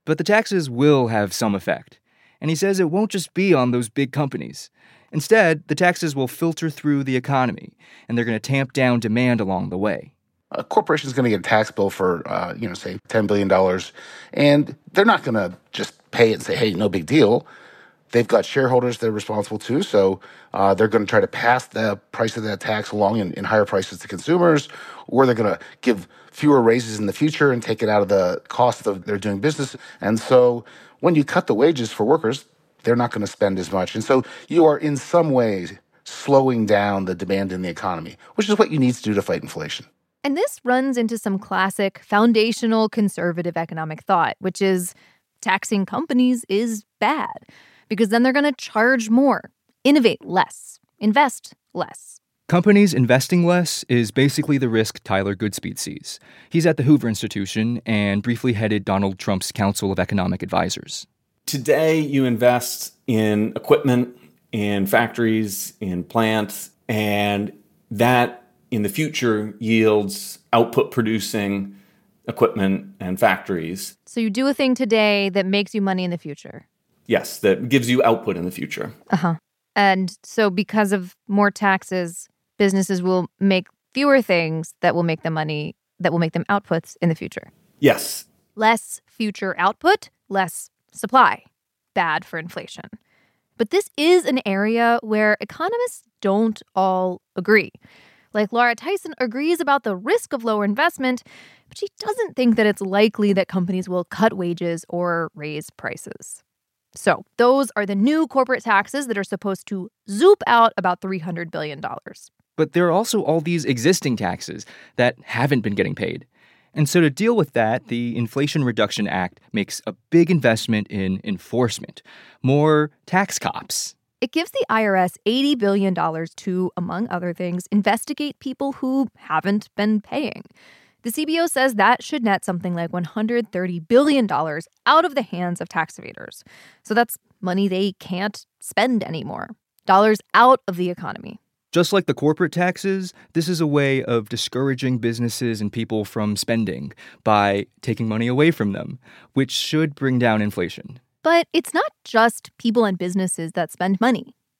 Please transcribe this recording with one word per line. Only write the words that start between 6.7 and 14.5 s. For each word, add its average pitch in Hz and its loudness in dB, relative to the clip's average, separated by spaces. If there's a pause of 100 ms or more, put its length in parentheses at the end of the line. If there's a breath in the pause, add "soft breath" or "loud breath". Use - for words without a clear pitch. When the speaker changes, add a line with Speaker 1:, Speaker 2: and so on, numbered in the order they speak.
Speaker 1:
the 131 -2
economy, 127 -2 (340 soft breath)
and 117 -4
they're 117 0
gonna 113 -2
tamp 135 -2
down 123 2
demand 117 0
along 95 -2
the 90 -6
way. 95 -4 (380)
Speaker 2:
A - -4
corporation's 151 -2
gonna 123 0
get 101 0
a 87 -10
tax 107 0
bill 98 -2
for, 92 -2
uh, - -6
you 110 -8
know, 90 -10
say, 95 -12
ten 107 0
billion 101 0
dollars, 92 2 (420 loud breath)
and 147 2 (180)